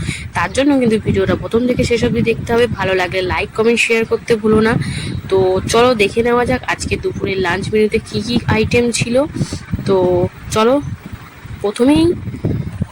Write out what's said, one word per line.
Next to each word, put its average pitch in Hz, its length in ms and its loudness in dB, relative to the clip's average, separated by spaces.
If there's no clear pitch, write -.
তার 185 200 -2
জন্য 277 260 4
কিন্তু 220 200 2
ভিডিওটা 190 360 0
প্রথম 226 320 0
থেকে 247 160 0
শেষ 233 200 0
অবধি 233 180 2
দেখতে 226 320 -2
হবে। 233 140 4
ভালো 190 280 -2
লাগলে 185 260 0
লাইক, 180 340 -2
কমেন্ট, 226 240 2
শেয়ার 226 260 2
করতে 226 300 0
ভুলো 214 240 2
না। 226 140 2
তো 190 400 2
চলো 240 260 4
দেখে 208 280 0
নেওয়া 240 220 2
যাক 254 180 -2
আজকে - 340 -4
দুপুরের 190 400 -4
লাঞ্চ 185 360 -2
মেনুতে 214 240 2
কী 214 240 -6
কী 240 260 -2
আইটেম 233 440 2
ছিল। 240 320 0
তো 180 420 2
চলো, 240 300 2
প্রথমেই 294 520 2